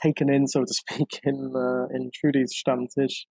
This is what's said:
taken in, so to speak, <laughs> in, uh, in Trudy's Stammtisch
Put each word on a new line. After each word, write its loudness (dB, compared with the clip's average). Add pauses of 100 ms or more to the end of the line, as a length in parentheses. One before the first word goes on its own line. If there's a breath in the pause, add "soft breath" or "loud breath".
taken 2
in, 4
so 0
to -4
speak, -4
<laughs> -6
in, -2
uh, -2
in -6
Trudy's 2
Stammtisch -2